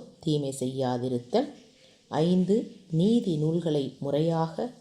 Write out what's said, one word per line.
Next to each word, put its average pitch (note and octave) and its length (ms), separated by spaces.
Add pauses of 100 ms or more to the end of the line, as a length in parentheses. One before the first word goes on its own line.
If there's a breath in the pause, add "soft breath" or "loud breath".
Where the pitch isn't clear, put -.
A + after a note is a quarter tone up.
(200)
தீமை D3 400
செய்யாதிருத்தல். B2+ 920 (560 loud breath)
ஐந்து, F3+ 600 (200)
நீதி F#3+ 460
நூல்களை D3+ 640
முறையாக D#3+ 800